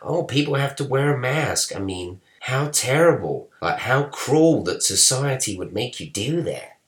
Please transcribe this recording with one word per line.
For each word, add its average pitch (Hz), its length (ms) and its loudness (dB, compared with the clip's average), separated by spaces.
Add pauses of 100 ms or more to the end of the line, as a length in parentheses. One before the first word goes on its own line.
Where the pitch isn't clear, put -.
Oh, 165 220 -2
people 147 300 0
have 139 220 -2
to 143 80 -4
wear 135 300 2
a 131 40 -2
mask. 127 560 -2
I 82 40 -8
mean, 92 420 -6 (200)
how 135 280 -2
terrible, 143 840 2 (100)
like, 82 200 -2
how 131 240 2
cruel 151 600 4
that 90 180 -2
society 131 760 2
would 87 160 -8
make 113 280 -6
you 82 80 -12
do 131 340 -4
that. 80 460 -8